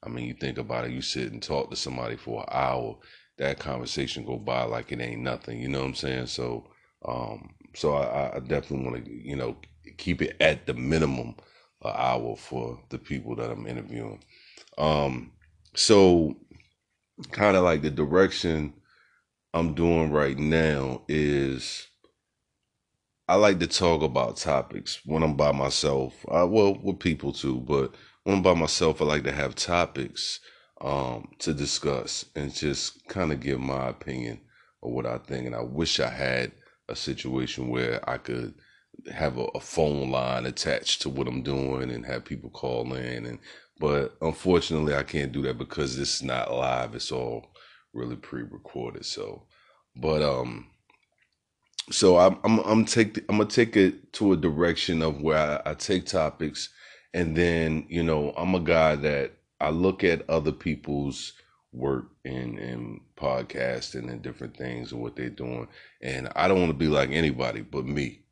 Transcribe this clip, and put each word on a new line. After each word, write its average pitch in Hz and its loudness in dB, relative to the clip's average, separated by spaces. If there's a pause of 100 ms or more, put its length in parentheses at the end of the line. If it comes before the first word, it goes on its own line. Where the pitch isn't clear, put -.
I 57 -12
mean, 60 -8
you 62 -8
think 65 -6
about 60 -4
it, 62 -6
you 64 -8
sit 60 -6
and 55 -12
talk 71 -2
to - -10
somebody 62 -6
for 57 -8
an - -10
hour, 64 -2 (400)
that 69 -2
conversation 64 -6
go 62 -6
by 62 -2
like 58 -6
it 60 -8
ain't 60 -8
nothing, 60 -8
you 60 -6
know 69 -2
what 67 -4
I'm 64 -6
saying? 64 -4
So, 62 -8 (360)
um, - -8 (220)
so 73 0
I, 67 -2
I - -4
definitely 67 -4
wanna, 60 -6
you 58 -10
know, 60 -6 (400)
keep 87 -2
it - -4
at 76 4
the 71 -4
minimum 64 0 (480)
an 53 -4
hour 60 -2
for 60 -8 (100)
the 64 -10
people 60 -8
that 58 -6
I'm 55 -10
interviewing. 101 -10 (540)
Um, 71 0 (420)
so 90 8 (960)
kinda 101 6
like 85 6
the 76 0
direction 78 2 (800)
I'm 82 0
doing 82 4
right 71 2
now 73 2
is 71 0 (1400)
I 90 6
like 101 8
to 85 2
talk 85 4
about 64 0
topics - -2
when 80 0
I'm 76 2
by 73 4
myself. 67 0
I, 85 4
well, 98 6
with 95 -2
people 71 -2
too, 65 -2
but 65 0 (300)
when 98 2
I'm 92 0
by 90 8
myself, 80 2
I 78 2
like 76 2
to 69 -2
have 69 -4
topics, - -2 (400)
um, 65 -4 (120)
to 82 -2
discuss 69 -4 (100)
and 71 -6
just - -4
kinda 82 -2
give 65 -4
my 65 -2
opinion 62 -8 (420)
of 60 -8
what 62 -6
I 60 -4
think. 64 -8
And 60 -8
I 57 -6
wish 73 -2
I 62 2
had 64 -2 (340)
a 57 -8
situation 64 -4
where 62 -2
I 64 -4
could 62 -8 (580)
have 71 -4
a, 64 -4 (100)
a - -6
phone 73 0
line 64 -2
attached - -2
to 67 -4
what 67 -4
I'm 62 -4
doing 65 -2
and 60 -8
have 62 -6
people - -12
call 62 -4
in. 62 -8
And, 60 -12 (420)
but 73 0
unfortunately, 80 2
I 69 0
can't 69 -4
do 69 -4
that 64 -2
because 65 -4
it's - -4
not 62 -2
live. 62 -2
It's - -8
all 60 -6 (420)
really 60 -8
pre-recorded. 58 -12
So, 50 -10 (520)
but, 78 0
um, 62 -2 (1200)
so 92 8
I'm, 92 8
I'm, 110 6
I'm 110 4
take 110 2
the, 107 -6
I'm 107 2
gonna 104 4
take 113 4
it - 6
to 98 4
a 87 4
direction 82 2
of 78 0
where 76 2
I, 76 -4
I - -4
take 92 -2
topics, 78 -2 (440)
and 85 0
then, 82 2
you 85 0
know, 76 0
I'm 92 0
a 92 2
guy 80 4
that 71 0 (280)
I 76 0
look 90 2
at 85 2
other 78 2
people's 71 -6 (400)
work 67 -2 (180)
and, 62 -8
and 60 -10 (160)
podcasting 64 -4
and 60 -10
different 60 -12
things 62 -8
and 60 -8
what 58 -8
they're 62 -6
doing, 62 -8 (340)
and 64 -6
I 90 4
don't 95 6
wanna 82 4
be 76 2
like 69 4
anybody 64 0
but 64 -6
me 69 -4 (100)